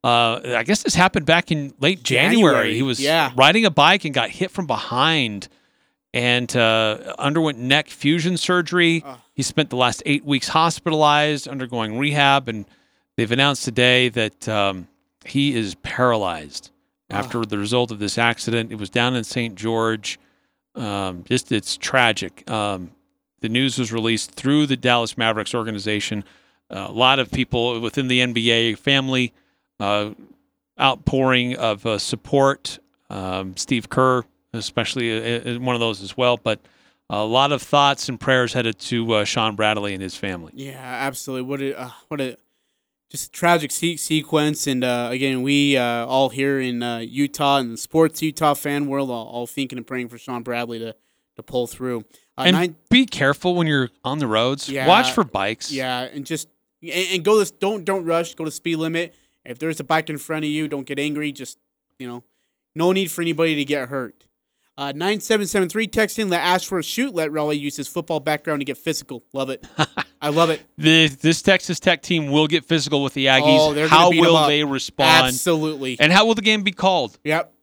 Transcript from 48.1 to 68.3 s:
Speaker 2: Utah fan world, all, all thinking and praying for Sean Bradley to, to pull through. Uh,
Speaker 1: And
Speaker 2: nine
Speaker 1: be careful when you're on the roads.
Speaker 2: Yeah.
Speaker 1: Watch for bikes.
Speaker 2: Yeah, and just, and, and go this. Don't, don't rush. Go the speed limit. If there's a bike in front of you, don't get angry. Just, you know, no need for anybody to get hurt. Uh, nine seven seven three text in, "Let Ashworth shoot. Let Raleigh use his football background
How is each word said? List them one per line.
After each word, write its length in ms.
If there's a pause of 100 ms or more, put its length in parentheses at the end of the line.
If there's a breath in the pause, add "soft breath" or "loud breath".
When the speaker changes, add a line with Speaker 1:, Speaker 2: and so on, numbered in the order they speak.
Speaker 2:
Utah 320
fan 320
world, 240
all, 160
all 200
thinking 320
and 80
praying 220
for 100
Sean 240
Bradley 360
to, 160 (420)
to 60
pull 240
through. 380 (340 soft breath)
Uh, 80
Speaker 1:
And 100
Speaker 2:
nine 200 (140)
Speaker 1:
be 160
careful 480
when 120
you're 240 (140)
on 140
the 80
roads. 420
Speaker 2:
Yeah. 200
Speaker 1:
Watch 240
for 120
bikes. 460
Speaker 2:
Yeah, 320
and 240
just, 220 (340)
and, 300
and 120
go 140
this. 140
Don't, 320
don't 200
rush. 300
Go 100
the 60
speed 260
limit. 380 (300)
If 140
there's 200
a 60
bike 260
in 80
front 260
of 60
you, 180
don't 180
get 120
angry. 320
Just, 280 (400)
you 100
know, 160 (500)
no 180
need 200
for 100
anybody 340
to 80
get 260
hurt. 340 (520)
Uh, 200
nine 240
seven 260
seven 220
three 180
text 320
in, 120
"Let 100
Ashworth 460
shoot. 280
Let 160
Raleigh 280
use 180
his 100
football 320
background 420